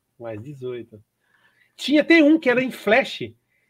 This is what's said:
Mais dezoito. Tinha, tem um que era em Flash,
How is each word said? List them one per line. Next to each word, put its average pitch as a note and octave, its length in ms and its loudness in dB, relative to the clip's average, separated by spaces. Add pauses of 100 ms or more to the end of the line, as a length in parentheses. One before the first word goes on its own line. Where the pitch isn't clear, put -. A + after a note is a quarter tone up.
(180)
Mais A2+ 220 -12
dezoito. B2 600 -14 (760)
Tinha, C#4+ 260 2
tem E4 200 4
um D4+ 160 4
que C#4+ 100 -2
era B3 140 0
em B3+ 80 -4
Flash, - 480 -2 (520)